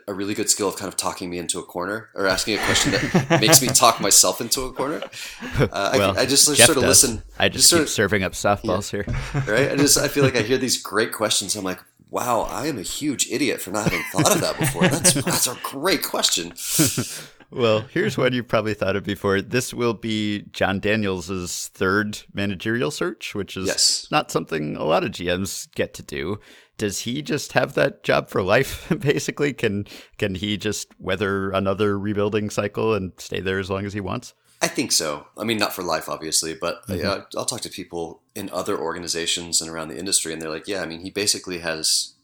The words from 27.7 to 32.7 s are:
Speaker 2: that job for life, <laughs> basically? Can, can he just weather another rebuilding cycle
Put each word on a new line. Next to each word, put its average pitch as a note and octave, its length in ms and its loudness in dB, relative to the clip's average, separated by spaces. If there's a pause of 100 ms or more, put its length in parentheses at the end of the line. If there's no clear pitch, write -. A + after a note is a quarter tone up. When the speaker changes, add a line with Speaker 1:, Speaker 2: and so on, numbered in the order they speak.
Speaker 2:
that - 300 2
job C#3 240 2
for A2+ 140 0
life, A2+ 540 2
<laughs> - 40 -4
basically? C#3+ 540 0
Can, G2+ 320 0 (320)
can G2+ 160 0
he G#2 240 -2
just G#2 300 -4 (120)
weather F#2+ 500 0
another G2 480 2
rebuilding G#2 520 0
cycle A2 440 0